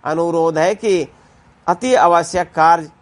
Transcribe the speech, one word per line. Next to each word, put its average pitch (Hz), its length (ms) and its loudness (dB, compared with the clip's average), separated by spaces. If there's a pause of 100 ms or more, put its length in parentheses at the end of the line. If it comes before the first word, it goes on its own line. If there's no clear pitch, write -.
अनुरोध 165 540 -2
है 180 160 0
कि 190 340 -2 (580)
अति 233 280 -2
आवश्यक 170 580 0
कार्य 165 380 2 (120)